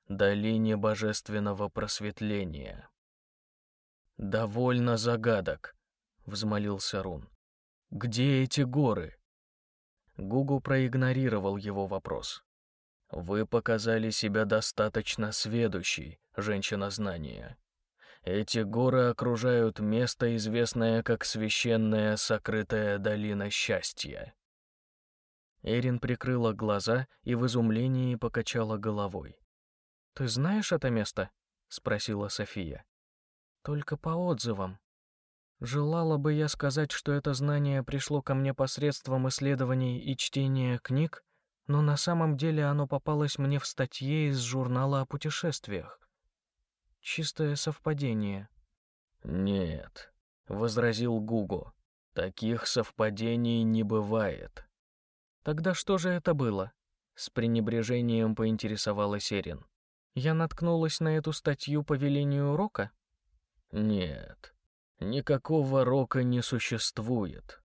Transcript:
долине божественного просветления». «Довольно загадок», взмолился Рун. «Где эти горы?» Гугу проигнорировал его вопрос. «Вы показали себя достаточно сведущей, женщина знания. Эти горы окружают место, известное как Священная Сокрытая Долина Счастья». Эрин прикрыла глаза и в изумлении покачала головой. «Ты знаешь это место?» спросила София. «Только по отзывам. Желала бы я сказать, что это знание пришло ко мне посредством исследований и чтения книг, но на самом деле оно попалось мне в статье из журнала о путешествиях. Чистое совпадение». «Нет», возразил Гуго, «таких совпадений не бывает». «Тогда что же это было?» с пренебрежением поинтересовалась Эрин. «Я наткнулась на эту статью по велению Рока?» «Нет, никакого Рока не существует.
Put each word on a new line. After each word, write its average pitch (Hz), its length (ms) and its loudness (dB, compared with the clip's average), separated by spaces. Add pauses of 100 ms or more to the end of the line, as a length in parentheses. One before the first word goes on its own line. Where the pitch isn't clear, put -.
долине 104 680 2
божественного 104 920 -2
просветления». 101 1200 -4 (1300)
«Довольно 117 800 2
загадок», 110 800 0 (520)
взмолился 104 720 -2
Рун. 87 280 -8 (600)
«Где 123 540 2
эти 131 180 0
горы?» 123 560 2 (1000)
Гугу 135 420 0
проигнорировал 127 1000 0
его 98 300 -4
вопрос. - 560 -6 (680)
«Вы 98 380 -2
показали 113 640 0
себя 107 340 0
достаточно 107 840 0
сведущей, 95 880 -2 (180)
женщина 101 540 -2
знания. 78 680 -6 (640)
Эти 104 360 0
горы 123 480 4
окружают 120 720 2
место, 117 560 2
известное 113 640 2
как - 240 0
Священная 110 920 2
Сокрытая 107 840 0
Долина 104 500 -2
Счастья». - 840 -4 (1300)
Эрин 123 340 0
прикрыла 120 540 0
глаза 110 540 0 (160)
и 120 120 0
в 120 100 0
изумлении 123 680 2
покачала 113 600 -2
головой. 101 640 -4 (720)
«Ты 131 140 -2
знаешь 165 440 0
это 143 180 2
место?» 107 420 -2 (360)
спросила 104 600 -4
София. 92 560 -6 (800)
«Только 147 340 -4
по - 120 -6
отзывам. 117 720 -2 (800)
Желала 147 580 0
бы 151 160 2
я 151 140 2
сказать, 143 440 0
что - 200 -2
это 143 220 0
знание 143 500 2
пришло 139 380 -2
ко 135 140 -2
мне 135 180 2
посредством 131 720 0
исследований 131 720 0
и 135 160 -4
чтения 131 600 0
книг, 147 460 0 (420)
но 147 160 2
на 147 160 4
самом 160 400 2
деле 151 280 2
оно 143 220 2
попалось 147 520 0
мне 139 200 2
в - 60 -6
статье 143 640 0
из 135 100 2
журнала 127 600 0
о 131 40 -2
путешествиях. - 960 -4 (1000)
Чистое 151 540 -2
совпадение». 113 960 -2 (720)
«Нет», 92 920 -2 (340)
возразил 117 720 0
Гуго, 107 540 -2 (400)
«таких 110 540 -2
совпадений 117 960 0
не 113 200 4
бывает». 104 840 0 (760)
«Тогда 165 300 0
что 196 240 0
же 170 120 0
это 175 240 2
было?» 110 380 0 (440)
с - 140 -10
пренебрежением 113 1080 2
поинтересовалась 104 960 0
Эрин. 95 340 -4 (500)
«Я 147 180 2
наткнулась 165 640 2
на 156 160 2
эту 156 160 0
статью 147 520 -2
по 151 100 0
велению 143 640 2
Рока?» 180 360 -2 (800)
«Нет, 92 800 -2 (460)
никакого 135 840 2
Рока 131 380 2
не 123 180 2
существует. 110 1300 -2